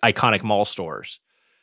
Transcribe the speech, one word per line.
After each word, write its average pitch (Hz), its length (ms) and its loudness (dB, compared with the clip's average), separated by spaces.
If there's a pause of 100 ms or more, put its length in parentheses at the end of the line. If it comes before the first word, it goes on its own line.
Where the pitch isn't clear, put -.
iconic 110 400 2
mall 104 220 2
stores. - 560 -10 (420)